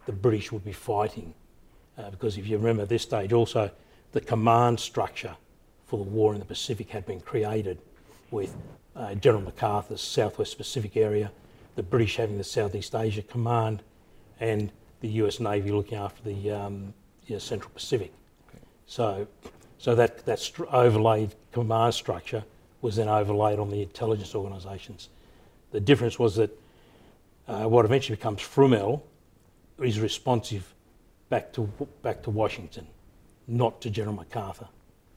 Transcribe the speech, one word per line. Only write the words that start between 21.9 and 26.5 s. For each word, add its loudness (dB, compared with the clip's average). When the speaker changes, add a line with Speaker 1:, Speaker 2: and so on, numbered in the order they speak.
Speaker 1:
structure -6
was -2
then 2
overlaid 2
on -2
the -4
intelligence -4
organisations. -10
The 0
difference -4
was 0
that, -2